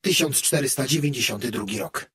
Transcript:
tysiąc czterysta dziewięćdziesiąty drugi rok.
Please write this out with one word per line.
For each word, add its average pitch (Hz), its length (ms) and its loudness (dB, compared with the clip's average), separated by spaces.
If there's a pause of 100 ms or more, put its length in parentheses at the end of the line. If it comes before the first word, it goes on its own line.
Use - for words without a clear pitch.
tysiąc 160 360 2
czterysta 143 500 0
dziewięćdziesiąty 123 640 0
drugi 104 280 -4
rok. - 360 -8